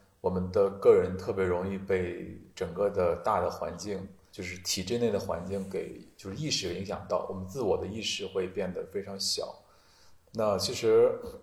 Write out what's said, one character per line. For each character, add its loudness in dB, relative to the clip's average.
我 0
们 0
的 6
个 8
人 4
特 -4
别 0
容 0
易 -4
被 -4
整 -6
个 2
的 2
大 2
的 2
环 -6
境， -8
就 -10
是 -10
体 -2
制 -2
内 2
的 2
环 -4
境 -4
给， -6
就 -12
是 -6
意 -4
识 -2
影 -6
响 -6
到， 0
我 -6
们 -8
自 -6
我 4
的 -2
意 -6
识 -4
会 -2
变 -4
得 -6
非 -6
常 -10
小。 -4
那 2
其 -2
实 6